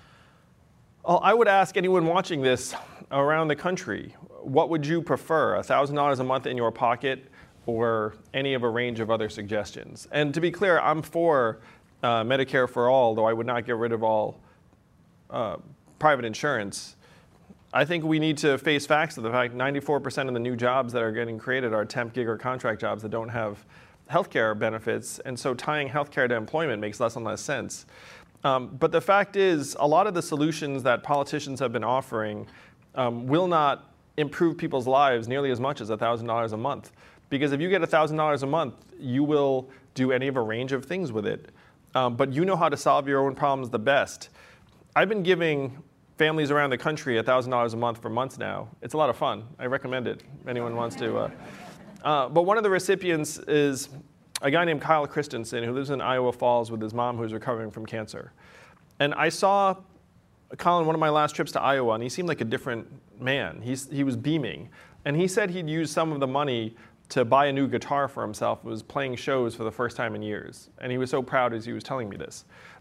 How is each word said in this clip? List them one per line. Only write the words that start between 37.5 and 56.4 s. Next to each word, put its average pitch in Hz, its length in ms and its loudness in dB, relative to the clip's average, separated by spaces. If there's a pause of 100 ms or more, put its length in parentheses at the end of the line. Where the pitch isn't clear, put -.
if 139 100 0
you 175 80 -2
get 185 140 2
a 165 40 2
thousand 156 320 2
dollars 147 260 0
a - 20 -2
month, 143 300 -2 (240)
you 135 240 0
will 139 440 2 (260)
do 131 180 2
any 127 160 2
of 135 80 -2
a 127 40 2
range 117 300 -2
of 131 140 -2
things 180 260 -4
with 107 160 -2
it. - 240 -6 (460)
Um, 123 180 2
but 135 180 2
you 151 120 0
know 190 100 2
how 165 140 2
to 139 80 0
solve 143 320 2
your 139 180 4
own 135 80 -2
problems 135 360 0
the 117 100 0
best. 123 480 0 (680)
I've 165 140 4
been 208 160 0
giving 156 580 0 (340)
families 156 360 2
around 147 180 4
the 123 80 0
country 147 400 -2
a 113 60 4
thousand 127 260 2
dollars 120 240 2
a 113 40 -6
month 117 220 -2
for 117 100 -8
months 123 280 -4
now. 101 300 -6 (120)
It's 123 140 -10
a 156 40 0
lot 147 120 4
of 117 60 -2
fun. 110 280 -4 (140)
I 127 60 -8
recommend 127 420 -4
it 104 160 -6 (180)
if - 60 -20
anyone 120 300 -4
wants 117 200 -4
to. 110 220 -2
Uh... 107 120 -2 (720)
Uh, 143 240 2
but 160 140 4
one 202 160 2
of 226 40 2
the 208 80 2
recipients 180 680 0
is 143 500 0 (540)
a 139 80 0
guy 170 160 4
named 151 160 0
Kyle 151 240 2
Christensen, 120 580 -6
who 117 80 -2
lives 135 160 -4
in 135 140 -2
Iowa 127 280 2
Falls 120 400 0